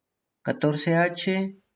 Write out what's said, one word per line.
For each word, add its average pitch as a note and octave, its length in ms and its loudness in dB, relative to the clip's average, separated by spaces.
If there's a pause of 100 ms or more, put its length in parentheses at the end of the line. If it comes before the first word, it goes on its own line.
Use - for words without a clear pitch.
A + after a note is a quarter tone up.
(400)
catorce D3+ 560 0
H, F#3 640 0 (160)